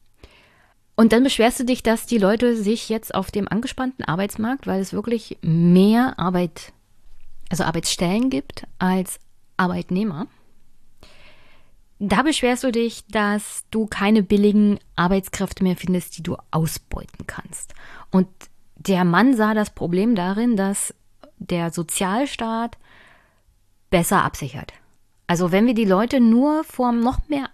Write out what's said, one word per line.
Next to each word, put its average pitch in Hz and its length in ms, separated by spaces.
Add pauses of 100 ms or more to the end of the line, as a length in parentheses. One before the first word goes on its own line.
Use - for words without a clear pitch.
(960)
Und 220 160
dann 233 100
beschwerst 247 380
du 254 40
dich, 240 180
dass 220 240
die 233 120
Leute 226 380
sich 214 320
jetzt 220 260
auf 190 160
dem 208 160
angespannten 262 580
Arbeitsmarkt, 208 640
weil 185 140
es 190 140
wirklich 214 480
mehr 185 760
Arbeit, 180 540 (800)
also 165 140
Arbeitsstellen 180 640
gibt - 360 (120)
als 185 420 (380)
Arbeitnehmer, 180 680 (1700)
da 202 240
beschwerst 254 420
du 262 80
dich, 233 340
dass 208 640
du 220 160
keine 214 360
billigen 208 560 (180)
Arbeitskräfte 190 680
mehr 180 120
findest, 180 420
die 165 40
du 170 140 (140)
ausbeuten - 760
kannst. - 480 (360)
Und 185 180 (460)
der 180 300
Mann 190 300
sah 214 200
das 208 160
Problem 190 440
darin, 208 420
dass 196 380 (440)
der 170 320
Sozialstaat 226 1080 (1120)
besser 175 340
absichert. - 480 (540)
Also 175 260
wenn 202 140
wir 254 80
die 226 100
Leute 214 360
nur 269 440
vor 247 280
noch 233 360
mehr 277 260